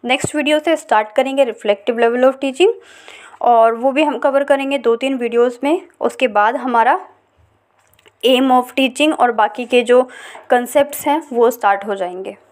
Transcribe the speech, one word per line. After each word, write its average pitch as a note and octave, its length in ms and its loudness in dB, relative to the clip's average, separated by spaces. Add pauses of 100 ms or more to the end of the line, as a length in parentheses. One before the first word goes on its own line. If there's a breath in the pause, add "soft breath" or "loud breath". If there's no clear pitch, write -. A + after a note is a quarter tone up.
नेक्स्ट B3 320 -4
वीडियो D4+ 220 0
से D#4 180 0
स्टार्ट A3 360 -2
करेंगे C4+ 340 0
reflective A3 540 -4
level A#3+ 240 0
of C4 160 0
teaching C#4+ 320 0 (680 loud breath)
और A3+ 320 4
वो B3 180 -2
भी D4 120 2
हम D4 140 -4
कवर C#4 260 0
करेंगे C#4 340 -2
दो A#3 180 0
तीन C4 220 -4
वीडियोज़ A#3+ 460 0
में। D#4+ 160 0 (200)
उसके - 300 -2
बाद G#3 260 2
हमारा B3 420 0 (1300)
aim C4 280 4
of B3+ 220 0
teaching C#4 400 0
और B3 200 0
बाकी A3 320 -2
के B3 160 2
जो B3 200 4 (480 loud breath)
कॉन्सेप्ट्स B3+ 560 0
हैं D4+ 160 0 (100)
वो A#3 180 2
स्टार्ट G3+ 360 -2
हो G#3 80 -4
जाएंगे। F#3+ 420 -10 (160)